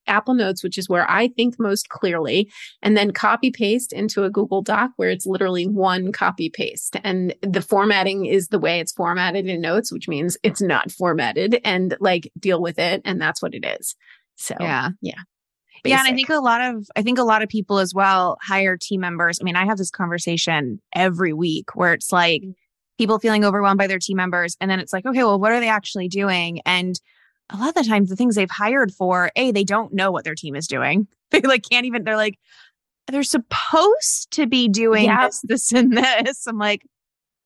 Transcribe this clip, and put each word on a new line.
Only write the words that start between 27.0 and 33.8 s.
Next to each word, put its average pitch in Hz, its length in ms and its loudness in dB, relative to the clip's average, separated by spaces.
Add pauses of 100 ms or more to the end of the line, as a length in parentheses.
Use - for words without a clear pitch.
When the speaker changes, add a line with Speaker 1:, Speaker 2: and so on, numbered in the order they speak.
Speaker 2:
a 202 60 -10
lot 240 120 -2
of 330 80 -2
the 302 120 2
times 202 220 4
the 190 60 -6
things 240 180 2
they've 190 160 0
hired 220 420 0
for, 180 440 0
A, 254 160 2
they 202 100 2
don't 202 320 -2
know 196 160 0
what 165 140 -4
their 160 100 -6
team 147 220 -10
is 160 100 -8
doing. 143 400 0 (120)
<laughs> - 120 -16
They, - 120 2
like, 262 280 2
can't 247 160 0
even, 233 160 -4
they're 214 140 -2
like, 214 220 -2 (680)
"They're 277 160 -2
supposed - 1120 0